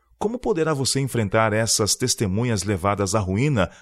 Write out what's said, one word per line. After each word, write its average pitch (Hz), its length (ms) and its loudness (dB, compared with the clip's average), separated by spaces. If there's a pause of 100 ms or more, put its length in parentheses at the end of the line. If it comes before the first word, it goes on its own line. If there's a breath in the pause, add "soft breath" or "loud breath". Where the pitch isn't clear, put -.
(180)
como 220 200 -2
poderá 160 360 0
você 135 260 -2
enfrentar 110 520 0
essas 110 420 0
testemunhas 113 680 -2
levadas 98 520 0
à 110 40 2
ruína 104 520 0 (120)